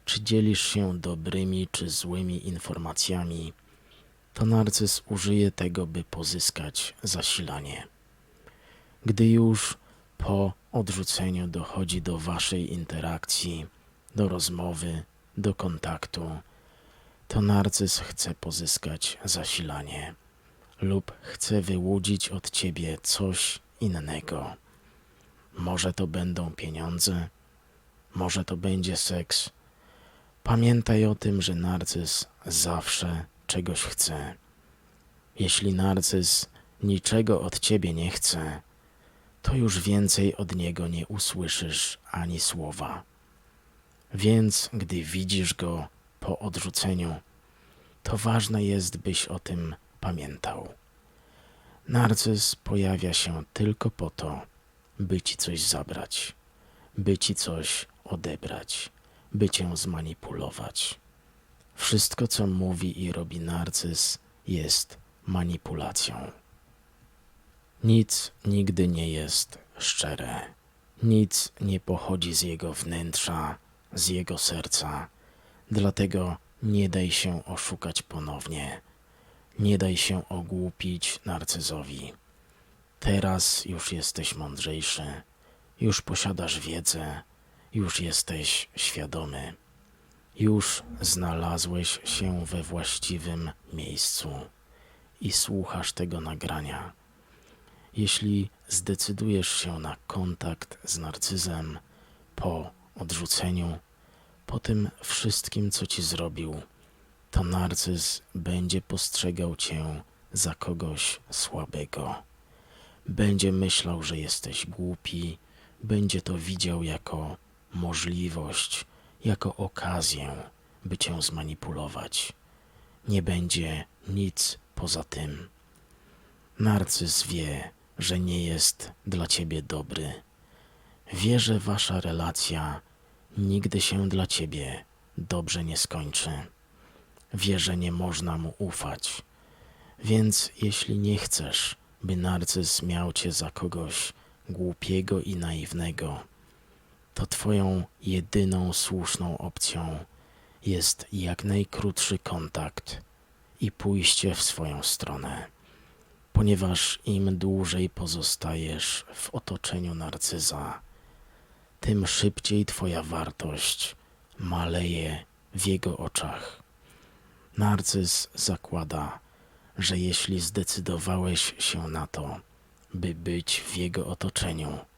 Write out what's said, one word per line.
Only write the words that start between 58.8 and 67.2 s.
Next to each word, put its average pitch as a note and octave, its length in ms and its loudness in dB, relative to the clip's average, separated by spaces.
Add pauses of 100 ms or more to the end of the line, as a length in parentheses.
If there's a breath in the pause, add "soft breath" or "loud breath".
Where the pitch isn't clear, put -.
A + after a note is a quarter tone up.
by G#2 180 4
cię F2 260 0
zmanipulować. - 1200 -6 (720)
Wszystko, - 540 2
co - 180 2
mówi F#2 580 0
i F2 80 -2
robi E2+ 280 -6
narcyz, E2 800 -2 (280)
jest - 520 0 (280)
manipulacją. F2 1040 -2 (1500)